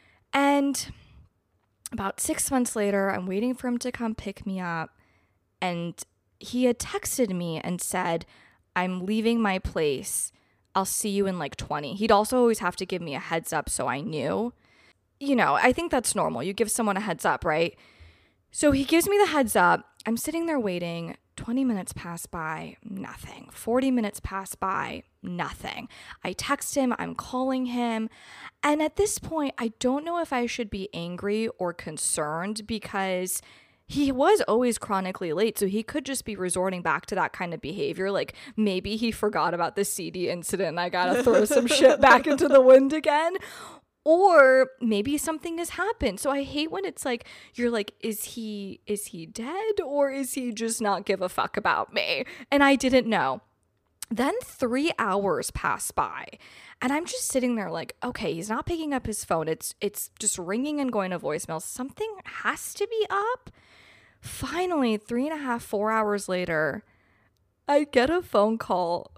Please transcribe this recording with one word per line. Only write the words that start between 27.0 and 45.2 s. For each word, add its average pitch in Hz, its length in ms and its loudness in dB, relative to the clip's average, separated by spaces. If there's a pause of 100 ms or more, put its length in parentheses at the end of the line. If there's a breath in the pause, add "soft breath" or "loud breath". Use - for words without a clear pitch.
calling 262 520 -4
him. 233 400 -2 (540 loud breath)
And 302 220 2
at 311 140 -2
this 415 200 2
point, 302 400 -4
I 233 120 -4 (100)
don't 269 260 0
know 339 160 -2
if 330 100 -6
I 240 140 0
should 233 240 -6
be 190 240 -8
angry 180 540 -4 (100)
or 175 160 -4
concerned 170 960 -4
because 190 720 -4 (460 soft breath)
he 277 240 0
was 311 360 4
always 233 300 4
chronically 185 560 -2
late, 208 240 0
so 208 80 0
he 196 160 0
could 269 240 -6
just 269 180 -6
be 214 120 -8
resorting 185 480 -2
back 160 240 0
to - 80 -6
that 185 180 0
kind 175 180 -6
of 160 100 -10
behavior. 170 500 -4
Like, 175 240 -4 (200 loud breath)
maybe 202 400 0
he 226 160 -2
forgot 175 440 0
about 170 200 -2
the 196 100 0
C 170 260 -6
D 175 180 -2
incident 175 400 -2
and 143 100 -4
I 180 100 0
gotta 180 340 2
throw 226 220 6
some 277 200 4
shit 277 340 8
back 247 280 10
into 294 200 4
the 277 140 10
wind 269 320 10
again. 311 440 2 (680 loud breath)
Or 294 680 8 (100)
maybe 220 360 0
something 330 420 -4